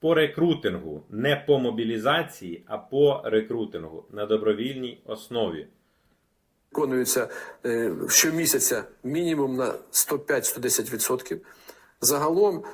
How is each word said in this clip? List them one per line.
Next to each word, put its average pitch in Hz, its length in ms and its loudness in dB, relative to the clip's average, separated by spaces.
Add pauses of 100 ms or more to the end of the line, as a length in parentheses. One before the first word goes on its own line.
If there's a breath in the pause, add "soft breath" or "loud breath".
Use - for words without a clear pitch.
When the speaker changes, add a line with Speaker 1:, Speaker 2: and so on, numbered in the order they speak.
Speaker 1:
По 160 140 2
рекрутингу, 107 960 2
не 139 360 0
по 143 120 6
мобілізації, 113 1080 -2
а 107 120 -6
по 139 460 2
рекрутингу 107 840 -2
на 104 160 -6
добровільній 110 800 0
основі. 104 600 -4 (1080)
Speaker 2:
виконуються, 131 520 0 (380 loud breath)
е, 117 260 0 (160)
щомісяця 156 760 2 (200)
мінімум 143 520 0
на 127 180 -2 (160)
сто - 280 0
п'ять-сто - 420 -2
десять 117 320 0
відсотків. - 480 -4 (600 loud breath)
Загалом 165 720 2